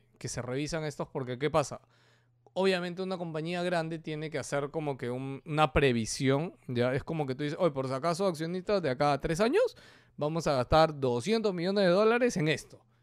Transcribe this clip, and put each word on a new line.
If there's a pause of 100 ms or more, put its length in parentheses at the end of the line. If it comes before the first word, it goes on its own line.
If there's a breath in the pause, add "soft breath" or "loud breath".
(180)
que
se
revisan
estos,
porque
¿qué
pasa? (760)
Obviamente
una
compañía
grande
tiene
que
hacer
como
que
un,
una
previsión, (140)
¿ya?
Es
como
que
tú
dices,
"Oye,
por
si
acaso,
accionistas,
de
acá
a
tres
años (440 soft breath)
vamos
a
gastar
doscientos
millones
de
dólares
en
esto. (180)